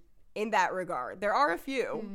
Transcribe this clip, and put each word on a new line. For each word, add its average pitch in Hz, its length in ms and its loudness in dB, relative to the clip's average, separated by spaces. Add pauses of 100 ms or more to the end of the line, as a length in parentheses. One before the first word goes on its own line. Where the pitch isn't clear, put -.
(340)
in 214 180 -2
that 185 200 4
regard. 156 480 -4
There 208 140 2
are 294 180 4
a 339 60 -2
few. 220 560 -2